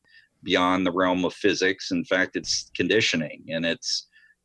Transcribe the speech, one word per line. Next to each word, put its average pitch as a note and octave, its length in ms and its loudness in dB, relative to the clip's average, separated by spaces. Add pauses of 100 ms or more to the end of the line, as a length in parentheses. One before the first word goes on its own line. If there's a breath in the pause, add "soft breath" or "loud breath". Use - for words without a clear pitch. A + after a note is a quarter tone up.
(440 soft breath)
beyond F2+ 420 2
the F2 60 2
realm F2+ 320 2
of E2 100 -2
physics. F#2 580 0
In F2 120 0
fact, F#2 320 0
it's - 400 -6
conditioning, F2+ 720 0
and E2 140 -4
it's, - 440 -4 (380 soft breath)